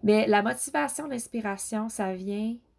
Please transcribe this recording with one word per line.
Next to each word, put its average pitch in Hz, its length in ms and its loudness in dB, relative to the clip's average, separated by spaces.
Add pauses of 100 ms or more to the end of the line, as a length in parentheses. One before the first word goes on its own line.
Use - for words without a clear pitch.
Mais 214 240 6
la 208 160 6
motivation, 294 640 -2
l'inspiration, 220 840 -4
ça 190 260 -4
vient 202 400 -4 (240)